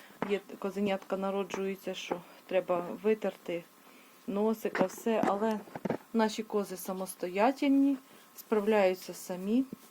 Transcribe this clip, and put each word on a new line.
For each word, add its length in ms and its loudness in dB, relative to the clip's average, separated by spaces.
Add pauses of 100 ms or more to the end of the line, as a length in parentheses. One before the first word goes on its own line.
(300)
є 100 0 (200)
козенятка 580 -2
народжується, 760 -4
що 280 -6 (240)
треба 400 0 (180)
витерти 600 -2 (640)
носика, 580 0
все, 420 0
але 320 0 (540)
наші 300 2
кози 340 -4
самостоятельні, 1200 2 (380)
справляються 800 2
самі, 520 0 (240)